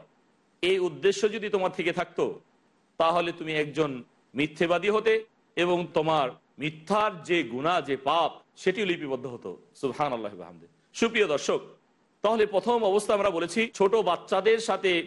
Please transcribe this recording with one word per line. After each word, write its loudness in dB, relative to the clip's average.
এই 2
উদ্দেশ্য 0
যদি -6
তোমার 0
থেকে -2
থাকতো, -4
তাহলে 2
তুমি -8
একজন -2
মিথ্যেবাদী 0
হতে 2
এবং 0
তোমার 2
মিথ্যার -2
যে 0
গুনাহ, -2
যে -4
পাপ, 0
সেটিও -2
লিপিবদ্ধ -4
হতো। -12
সুবহানাল্লাহি -4
ওয়া -16
বিহামদিহি। -20
সুপ্রিয় 2
দর্শক, 0
তাহলে 4
প্রথম 0
অবস্থা 2
আমরা 2
বলেছি 0
ছোট 4
বাচ্চাদের 2
সাথে 0